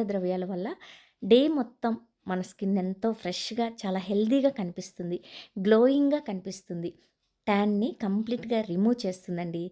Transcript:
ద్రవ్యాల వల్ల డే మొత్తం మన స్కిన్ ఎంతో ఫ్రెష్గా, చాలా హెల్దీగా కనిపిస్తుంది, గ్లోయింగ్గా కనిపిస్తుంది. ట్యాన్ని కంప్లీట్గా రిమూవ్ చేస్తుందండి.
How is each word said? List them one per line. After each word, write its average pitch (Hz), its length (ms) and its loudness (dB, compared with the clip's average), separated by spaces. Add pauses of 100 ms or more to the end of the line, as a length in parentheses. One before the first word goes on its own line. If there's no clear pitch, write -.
ద్రవ్యాల 185 380 -2
వల్ల 190 220 -4 (540)
డే 233 200 8 (160)
మొత్తం - 340 -4 (340)
మన 185 160 -2
స్కిన్ 190 360 -2
ఎంతో 190 340 -2
ఫ్రెష్గా, 220 520 -6 (100)
చాలా 190 260 -4
హెల్దీగా 220 580 2
కనిపిస్తుంది, 175 580 -6 (420)
గ్లోయింగ్గా 269 680 6
కనిపిస్తుంది. 185 640 -8 (560)
ట్యాన్ని 208 420 2 (140)
కంప్లీట్గా 226 600 -2
రిమూవ్ 208 380 2
చేస్తుందండి. 175 720 -6